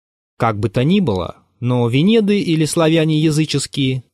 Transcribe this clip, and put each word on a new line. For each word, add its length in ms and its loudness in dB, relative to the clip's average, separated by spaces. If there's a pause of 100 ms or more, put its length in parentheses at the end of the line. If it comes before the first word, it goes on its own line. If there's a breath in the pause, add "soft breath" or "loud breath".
(360)
Как 240 -2
бы 80 -2
то 160 -2
ни 160 2
было, 380 -4 (240)
но 260 0
венеды 540 2
или 240 0
славяне 540 0
языческие, 840 -2 (100)